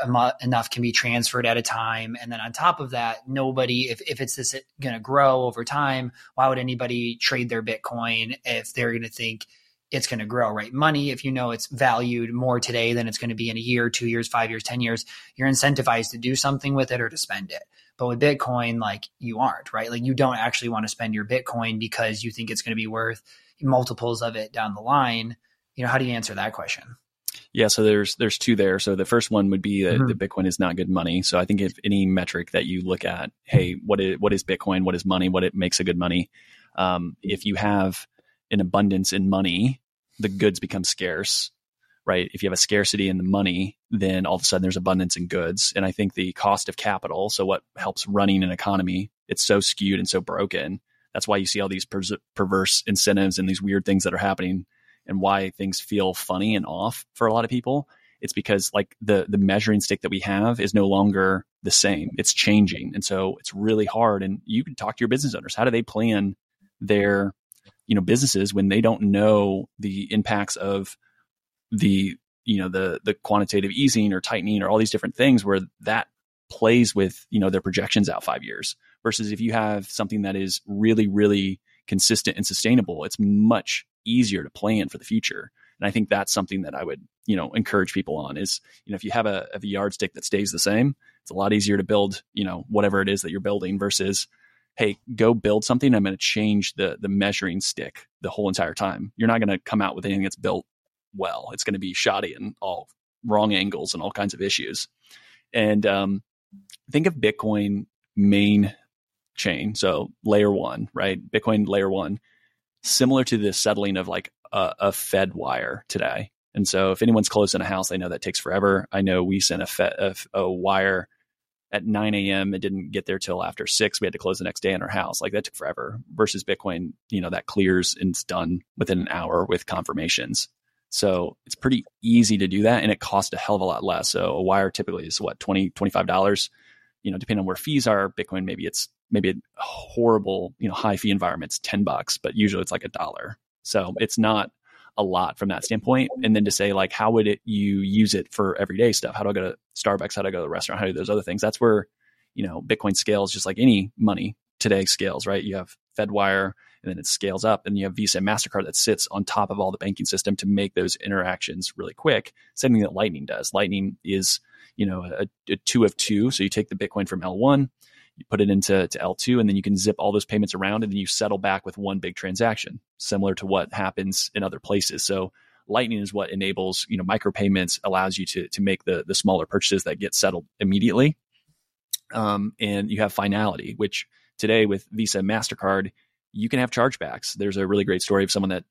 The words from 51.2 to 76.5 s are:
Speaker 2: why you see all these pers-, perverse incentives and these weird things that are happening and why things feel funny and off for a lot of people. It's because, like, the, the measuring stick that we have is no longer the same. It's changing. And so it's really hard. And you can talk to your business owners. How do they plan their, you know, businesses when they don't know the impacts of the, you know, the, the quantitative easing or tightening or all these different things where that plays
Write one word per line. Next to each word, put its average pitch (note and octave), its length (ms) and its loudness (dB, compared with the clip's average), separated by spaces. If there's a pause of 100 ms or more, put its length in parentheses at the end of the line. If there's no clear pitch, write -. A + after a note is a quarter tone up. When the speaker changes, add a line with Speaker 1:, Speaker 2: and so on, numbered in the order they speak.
Speaker 2:
why G#2 100 2
you F#2+ 80 -2
see G2+ 160 -2
all G2 80 -2
these F#2+ 160 -6
pers-, G2 260 -4 (240)
perverse F#2+ 500 2
incentives G2 540 2
and F#2+ 80 0
these F#2 140 -2
weird G2 240 0
things G2 180 4
that F2 100 -2
are F2+ 40 -2
happening F#2 480 -2 (420)
and F#2+ 140 -4
why G2 300 0
things G2 280 -6
feel F#2+ 340 0
funny G2+ 420 -2
and F#2+ 100 -2
off F#2+ 480 -6
for A#2 140 0
a A2 60 2
lot A#2 120 2
of A2+ 40 -4
people. B2+ 400 -2 (300)
It's - 140 -8
because, G2+ 400 0
like, G2+ 280 -2
the, G#2 260 4
the G2+ 120 2
measuring G#2 400 4
stick - 220 -2
that - 100 -4
we F#2+ 80 -2
have G2+ 400 0
is G2+ 160 0
no G2 120 4
longer F#2+ 580 4 (180)
the F#2 80 -6
same. F#2+ 480 2
It's - 140 2
changing. G2+ 600 4
And G2 100 -6
so F#2+ 360 -2
it's - 140 -12
really G#2+ 320 2
hard. A2 360 2
And F#2+ 240 -4
you A2+ 180 0
can C3+ 120 -14
talk A2 220 -6
to - 40 -10
your A#2+ 60 4
business C3 260 0
owners. - 220 -10
How A2+ 100 2
do B2+ 60 4
they A#2 100 2
plan G#2 540 0 (440)
their, G2+ 540 2 (540)
you A2 80 4
know, G2 60 4
businesses G2+ 520 2
when G2 160 4
they G2+ 100 4
don't A2+ 220 4
know G2+ 680 4 (120)
the G2 320 -6
impacts G#2 440 0
of G2 400 -4 (760)
the, G2 440 2 (300)
you G#2 140 2
know, F#2 100 -2
the, F#2 340 -2
the G#2 120 0
quantitative G2+ 560 0
easing A#2 420 4
or F#2 80 -2
tightening G#2 400 -2
or F#2 80 0
all G#2+ 80 4
these A2 140 2
different - 240 -4
things B2 280 6
where G2 180 2 (200)
that - 260 -2 (420)
plays A#2 440 4